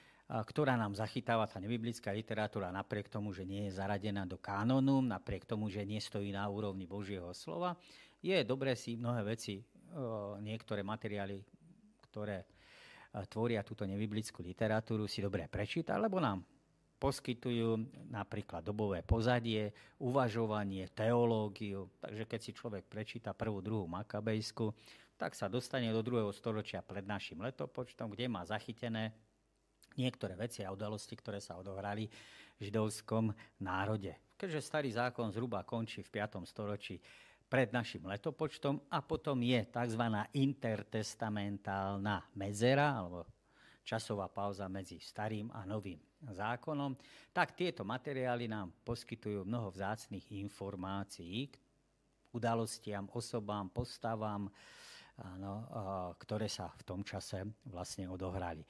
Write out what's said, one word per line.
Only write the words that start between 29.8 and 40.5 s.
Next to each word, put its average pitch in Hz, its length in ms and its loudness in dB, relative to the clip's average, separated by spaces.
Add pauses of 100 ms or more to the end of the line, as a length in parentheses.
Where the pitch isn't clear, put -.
niektoré 123 380 0
veci 107 300 -4
a 95 80 -4
udalosti, 104 440 -6
ktoré 101 260 -6
sa 85 140 -10
odohrali 98 500 -4 (500)
v - 120 -18
židovskom 110 640 2 (280)
národe. 95 540 0 (220)
Keďže 160 240 -2
starý 143 300 0
zákon 120 400 2
zhruba 107 320 0
končí 113 400 -2
v - 60 -18
piatom 101 360 -2
storočí 104 560 -4 (460)
pred 127 220 6
našim 113 400 0
letopočtom 143 800 0
a - 160 0
potom 151 400 0
je 120 240 8
takzvaná 113 640 2
intertestamentálna 101 2000 2